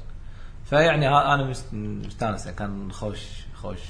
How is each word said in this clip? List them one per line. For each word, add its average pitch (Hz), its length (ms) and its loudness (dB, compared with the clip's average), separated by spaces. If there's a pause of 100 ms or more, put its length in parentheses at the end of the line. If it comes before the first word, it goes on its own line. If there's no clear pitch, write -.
(640)
فيعني 151 420 6
ها-، 143 280 6
أنا 135 180 2
مست-، - 220 -8
مستانس 104 680 -4
يعني، 95 120 -8
كان 98 360 -4
خوش، 104 280 -6 (340)
خوش - 240 -8 (120)